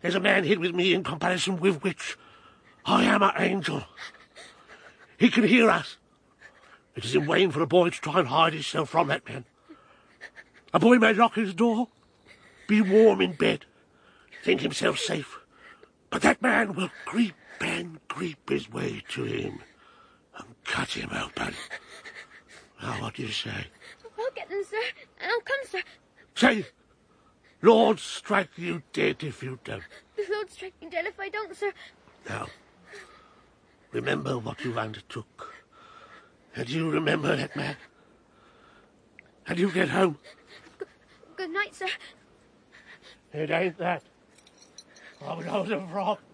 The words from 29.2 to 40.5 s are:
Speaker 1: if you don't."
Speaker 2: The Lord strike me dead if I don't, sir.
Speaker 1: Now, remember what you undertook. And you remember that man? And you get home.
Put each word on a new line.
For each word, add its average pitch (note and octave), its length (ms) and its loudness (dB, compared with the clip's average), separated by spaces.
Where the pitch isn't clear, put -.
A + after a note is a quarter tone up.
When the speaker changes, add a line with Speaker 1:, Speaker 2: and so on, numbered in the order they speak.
Speaker 1:
if C#3+ 200 -10
you B2+ 200 -10
don't." G#2 200 -10
Speaker 2:
The G#4 160 -4
Lord G#4 180 -4
strike - 320 -16
me D#4+ 80 -16
dead E4+ 160 -6
if G#4 140 -10
I G4 100 -8
don't, G4+ 260 -8
sir. G4+ 160 -2
Speaker 1:
Now, G2+ 200 -8
remember C3+ 460 -4
what - 260 -10
you A#2+ 140 -4
undertook. - 760 -12
And C3 140 -8
you D#3+ 200 -2
remember D#3 460 0
that - 200 -6
man? C#3+ 220 -6
And F3 120 -4
you F#3+ 120 2
get E3+ 180 2
home. E3+ 280 2